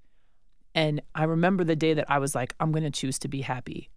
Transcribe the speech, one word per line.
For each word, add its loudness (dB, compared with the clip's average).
And 0
I 0
remember 4
the 2
day 4
that 0
I 4
was 0
like, -4
"I'm 0
gonna 0
choose -4
to -4
be -4
happy." -8